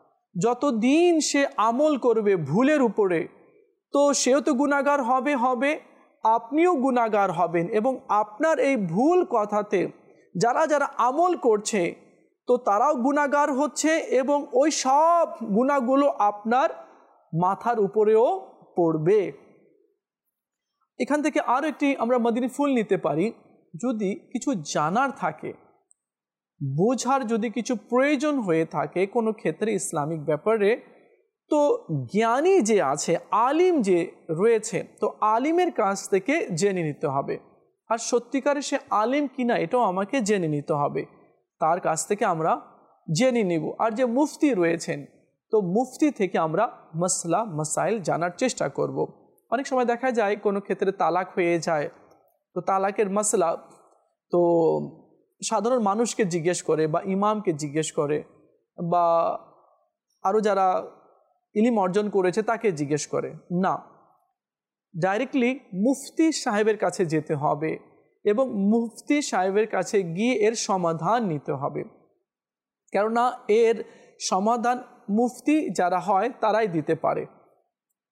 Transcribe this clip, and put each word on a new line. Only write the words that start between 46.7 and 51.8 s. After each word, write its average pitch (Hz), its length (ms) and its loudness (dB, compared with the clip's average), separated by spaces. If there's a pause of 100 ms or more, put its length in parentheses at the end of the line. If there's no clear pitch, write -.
মাসলা 175 480 -2
মাসাইল 160 580 -4
জানার 160 360 -4
চেষ্টা 240 320 -2
করব। 139 580 -6 (240)
অনেক 262 160 -2
সময় 254 180 0
দেখা 240 260 -2
যায় 220 240 0
কোনো 202 260 -2
ক্ষেত্রে 190 300 -2
তালাক 180 440 -2
হয়ে 170 240 2
যায়, 156 300 -2 (640)